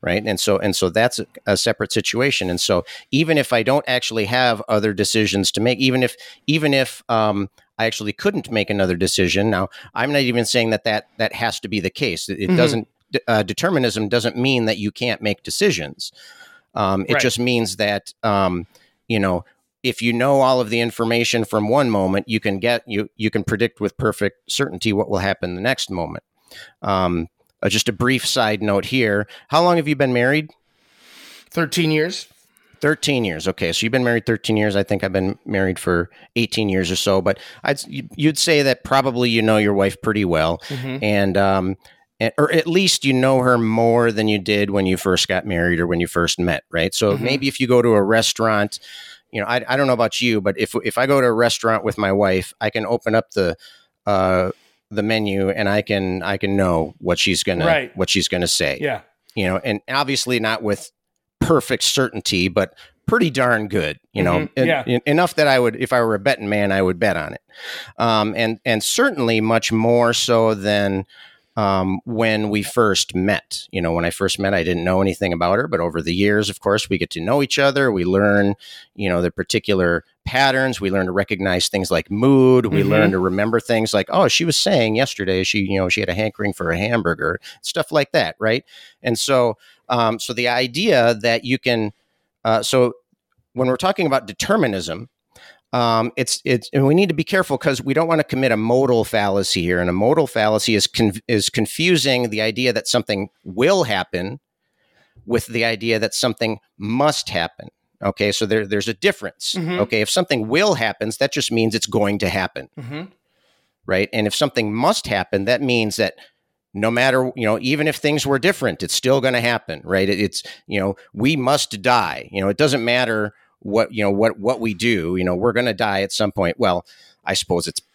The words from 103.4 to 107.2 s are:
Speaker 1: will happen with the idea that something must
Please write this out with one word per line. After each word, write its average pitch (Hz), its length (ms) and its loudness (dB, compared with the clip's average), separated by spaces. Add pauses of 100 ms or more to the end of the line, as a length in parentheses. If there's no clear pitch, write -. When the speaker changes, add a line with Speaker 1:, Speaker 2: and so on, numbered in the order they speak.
Speaker 1:
will 143 400 2
happen 98 560 -4 (880)
with 117 200 -2
the 113 180 -2
idea 113 340 0
that 110 160 -2
something 113 460 -2 (180)
must 123 520 0